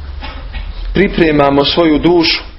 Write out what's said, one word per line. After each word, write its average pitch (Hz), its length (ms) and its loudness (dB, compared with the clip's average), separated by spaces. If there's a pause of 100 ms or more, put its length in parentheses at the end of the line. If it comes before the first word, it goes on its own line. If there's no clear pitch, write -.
(920)
pripremamo 147 720 2
svoju 156 340 2
dušu 165 440 2 (160)